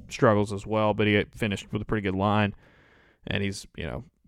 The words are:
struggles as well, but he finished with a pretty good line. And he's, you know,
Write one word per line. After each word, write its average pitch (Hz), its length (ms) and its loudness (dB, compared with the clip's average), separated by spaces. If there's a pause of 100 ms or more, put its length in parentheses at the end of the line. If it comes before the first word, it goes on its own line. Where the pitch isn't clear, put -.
struggles 104 440 4
as 95 140 -8
well, 107 280 2
but 107 120 2
he 104 180 4 (100)
finished - 380 -4
with 104 100 -4
a - 20 -8
pretty 110 180 -2
good 95 120 -2
line. 101 400 2 (720)
And 101 160 -4
he's, 98 240 -6 (100)
you 82 100 -8
know, 64 180 -10 (240)